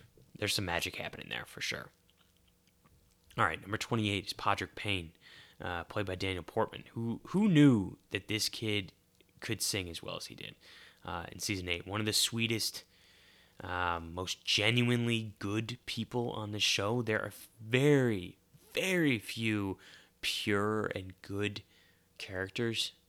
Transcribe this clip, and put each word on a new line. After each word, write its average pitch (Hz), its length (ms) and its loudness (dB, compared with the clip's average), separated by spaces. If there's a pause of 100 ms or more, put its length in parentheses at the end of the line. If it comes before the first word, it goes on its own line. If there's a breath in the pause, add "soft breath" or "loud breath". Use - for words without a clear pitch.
(400 loud breath)
there's 101 140 0
some 104 120 0
magic 87 300 -2
happening - 340 -10
there 60 160 -6
for - 140 -18
sure. - 300 -6 (1500)
All 123 60 4
right, 80 180 0
number 104 160 -6
twenty-eight 104 500 -2
is - 60 -8
Podrick - 420 -2
Payne, 90 360 -4 (500 loud breath)
uh, 87 240 -6
played 107 200 -4
by 92 100 -4
Daniel 92 280 -4
Portman. - 400 -4 (100)
Who, 117 340 -4
who 208 200 2
knew 143 500 8 (140)
that 101 160 -6
this 104 220 0
kid 104 420 -2 (480)
could 110 220 -4
sing 92 280 -2
as 80 120 -10
well 87 160 -8
as - 100 -10
he - 80 -14
did, - 200 -14 (500 loud breath)
uh, 87 260 -6
in - 80 -14
season 95 280 -2
eight? 87 200 -2
One 101 120 -2
of 107 60 0
the 107 80 2
sweetest, 113 680 0 (800 loud breath)
um, 87 520 -2
most 90 320 -6
genuinely 117 920 2
good 110 460 -2
people 120 460 -4
on 104 200 -6
the 107 80 -4
show. 107 420 2
There 107 200 0
are 98 120 -6 (280)
very, 120 760 4 (360)
very 170 460 4
few 104 580 0 (440 loud breath)
pure 107 640 0 (100)
and 95 260 -8
good 101 400 -4 (560 soft breath)
characters, 101 760 -2 (160)